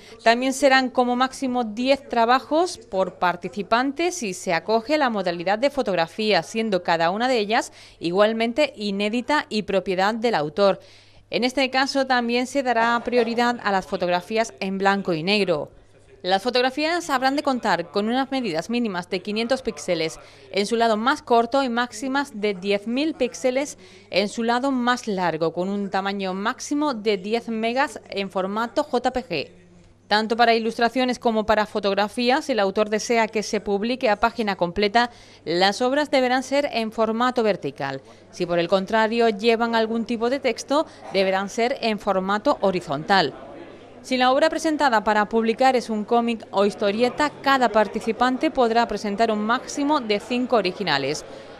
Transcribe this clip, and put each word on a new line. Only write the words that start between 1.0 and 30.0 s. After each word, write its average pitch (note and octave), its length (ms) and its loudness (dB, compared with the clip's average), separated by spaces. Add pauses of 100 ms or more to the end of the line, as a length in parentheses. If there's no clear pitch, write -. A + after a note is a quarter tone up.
máximo B3 480 -2
diez B3 460 -2
trabajos C4 680 2
por F#3 400 -4
participante A3+ 920 -2
si A3+ 220 -6
se - 200 -4
acoge A3+ 440 0
la C4+ 140 2
modalidad F#3 480 -2
de C#4 100 2
fotografía, G3 720 0
siendo G#3+ 400 -2
cada E3+ 300 2
una A3 160 0
de C4 100 2
ellas G#3+ 340 0 (280)
igualmente A3+ 760 2
inédita G#3 760 -2
y G#3+ 120 -2
propiedad F#3+ 540 0
del A3+ 180 0
autor. F3 460 2 (500)
En G3 140 -2
este B3+ 280 0
caso C4+ 340 0
también B3 400 0
se C#4 160 -2
dará A#3 420 2
prioridad A#3+ 600 2
a G3+ 80 0
las F#3+ 160 0
fotografías F#3+ 720 -2
en F#3+ 180 -4
blanco G3 360 2
y D#3 100 -2
negro. F3+ 480 0 (500)
Las F#3 220 0
fotografías D4 640 0
habrán C4 260 0
de D4 60 -2
contar G#3+ 480 0
con G#3 180 -2
unas C4 220 0
medidas G#3+ 400 -4
mínimas G#3+ 400 -2
de F#3 140 -4
quinientos A#3 400 -2
píxeles E3 560 -4 (320)
en G3+ 160 0
su A3 80 -2
lado A3+ 200 4
más B3 280 -2
corto A#3+ 400 2
y C4 60 -2
máximas B3+ 720 -4
de G#3 140 0
diez G3 320 -2
mil C4+ 300 -2
píxeles C4 640 -2 (320)
en G3 180 2
su A#3 140 -6
lado B3 280 0
más B3 360 -2
largo, E3 460 0
con F3+ 160 -2
un G3+ 200 -4
tamaño G3 460 -4
máximo C4+ 580 -2
de G#3+ 240 0
diez G#3+ 320 -4
megas A#3 500 -2 (100)
en G3 200 -4
formato G#3 540 -2
J B3+ 280 0
P B3+ 140 -4
G. D3 260 -6 (540)